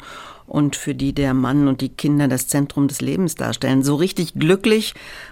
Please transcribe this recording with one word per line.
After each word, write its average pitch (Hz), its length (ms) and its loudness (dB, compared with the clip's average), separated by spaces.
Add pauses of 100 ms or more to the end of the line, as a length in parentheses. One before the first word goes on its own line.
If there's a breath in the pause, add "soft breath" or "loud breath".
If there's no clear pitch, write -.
(460 loud breath)
und 147 300 0
für 147 180 -4
die 135 180 -2
der 135 220 0
Mann 131 340 2
und 131 120 0
die 135 80 -2
Kinder 147 400 0
das 127 180 -2
Zentrum 143 400 0
des 139 140 -4
Lebens 156 340 -2
darstellen. 127 480 0
So 143 140 2
richtig 170 380 -2
glücklich 202 600 2 (380 loud breath)